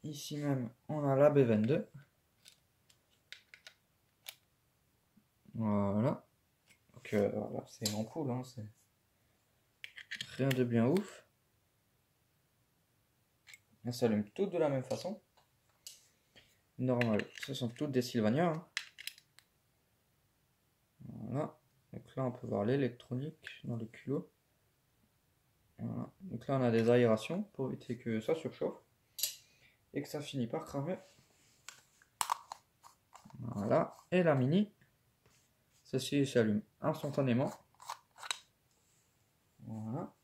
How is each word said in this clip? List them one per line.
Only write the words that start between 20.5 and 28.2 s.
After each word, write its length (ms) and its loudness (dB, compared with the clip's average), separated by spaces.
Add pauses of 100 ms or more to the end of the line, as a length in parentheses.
Voilà. 540 -8 (380)
Donc 240 -14
là, 80 -2
on 80 -2
peut 140 -12
voir 180 0
l'électronique 1000 -4
dans 120 -4
les 120 -6
culots. 420 -6 (1500)
Voilà. 300 -6 (120)
Donc 260 -10
là, 100 2
on 60 2
a 80 6
des 180 6
aérations 640 6
pour 160 -4
éviter 280 -6
que 240 -2